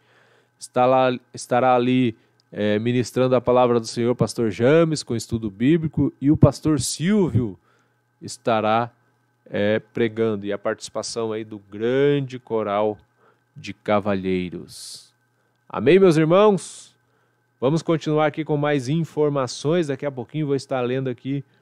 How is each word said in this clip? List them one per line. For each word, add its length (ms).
está 280
lá, 320
estará 400
ali, 420
eh, 260
ministrando 560
a 60
palavra 400
do 60
Senhor, 280
pastor 360
James, 520
com 140
estudo 340
bíblico, 680
e 100
o 60
pastor 440
Silvio 800
estará, 680
eh, 340
pregando, 540
e 60
a 60
participação 760
aí 120
do 140
grande 800
coral 580
de 180
cavalheiros. 1400
Amém, 300
meus 180
irmãos? 800
Vamos 220
continuar 460
aqui 180
com 120
mais 300
informações. 1000
Daqui 180
a 60
pouquinho 380
vou 60
estar 280
lendo 260
aqui 340